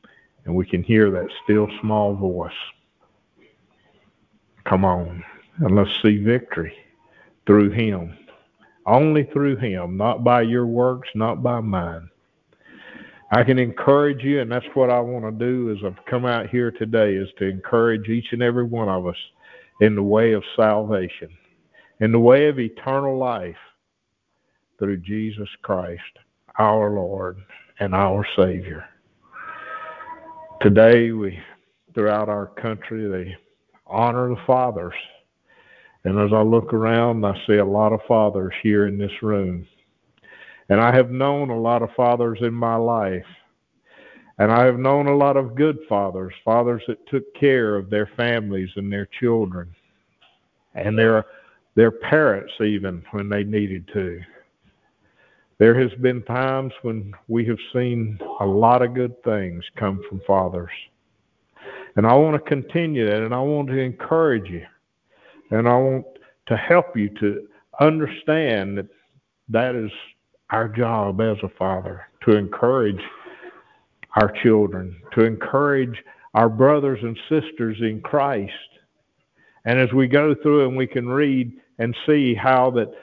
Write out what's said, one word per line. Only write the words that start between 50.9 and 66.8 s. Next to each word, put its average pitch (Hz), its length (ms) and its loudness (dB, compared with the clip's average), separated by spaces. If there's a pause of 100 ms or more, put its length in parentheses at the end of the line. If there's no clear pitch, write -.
their, 110 300 4 (480)
their 113 160 6
parents 135 680 0
even 98 500 -4
when 101 180 -6
they 104 160 -2
needed 101 480 -4
to. 90 300 -6 (1400)
There 117 200 8
has 123 220 0
been 123 220 0
times 131 580 -4
when 110 320 -8 (160)
we 117 160 0
have 110 140 -4 (160)
seen 120 440 -4 (200)
a 101 80 -2
lot 113 340 4
of 123 140 -2
good 123 300 -6
things 92 400 -4 (120)
come 98 320 -4
from 98 180 -12
fathers. 90 440 -2 (1300)
And 104 100 4
I 117 80 6
want 147 280 4
to - 60 -14
continue 147 560 -2
that, 107 180 0
and 113 120 -4
I 127 60 -2
want 143 280 -2
to 131 80 -4
encourage 131 720 0
you, 87 160 -12 (840)
and 113 180 2
I 123 80 4
want 131 300 0 (400)
to 120 100 -2
help 170 400 0